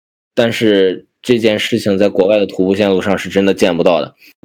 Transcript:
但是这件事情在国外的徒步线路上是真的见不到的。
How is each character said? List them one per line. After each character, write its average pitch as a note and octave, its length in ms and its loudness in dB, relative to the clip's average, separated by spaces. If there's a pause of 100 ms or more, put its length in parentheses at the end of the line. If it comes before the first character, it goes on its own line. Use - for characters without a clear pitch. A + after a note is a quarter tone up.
(340)
但 A#2 180 0
是 G2 540 0 (160)
这 B2 160 0
件 G#2+ 200 0
事 A2+ 200 -4
情 G2+ 220 -2
在 G2+ 100 2
国 F#2+ 160 0
外 G#2 140 2
的 G2 80 -2
徒 F2+ 180 -2
步 F#2+ 80 2
线 G2+ 160 0
路 F#2+ 100 0
上 F#2+ 160 -2
是 F#2 140 -8
真 F#2+ 160 0
的 G2 80 2
见 F2+ 240 0
不 E2 60 0
到 F2 180 2
的。 - 140 -10 (300)